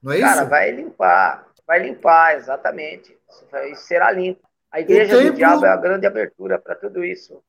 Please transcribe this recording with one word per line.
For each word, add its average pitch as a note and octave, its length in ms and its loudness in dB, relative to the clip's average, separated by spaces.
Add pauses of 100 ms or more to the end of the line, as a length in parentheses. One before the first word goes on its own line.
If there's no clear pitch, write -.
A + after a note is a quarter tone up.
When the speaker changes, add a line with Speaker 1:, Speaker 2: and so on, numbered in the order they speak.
Speaker 1:
Não C3+ 100 -8
é F3 80 0
Speaker 2:
Cara, G3+ 200 2
Speaker 1:
isso? C3 100 -4
Speaker 2:
vai D3 220 0
limpar. F#2 720 -2 (200)
Vai E3+ 140 0
limpar, D#3+ 560 2
exatamente. D3+ 800 -10 (120)
Isso - 220 -20
vai, C#3 200 -10
isso C#3+ 120 -20
será F3 280 0
limpo. F#3 300 -6 (300)
A D#3+ 100 -8
Igreja G#3 340 2
Speaker 1:
O B3 40 6
Speaker 2:
do C4+ 60 6
Speaker 1:
tempo D4+ 120 0
Speaker 2:
Diabo E3 300 2
é - 20 6
a F#2+ 80 4
grande F3+ 300 -4
abertura G#2+ 520 -6
pra - 160 -10
tudo F#3+ 300 -10
isso. F3+ 440 -14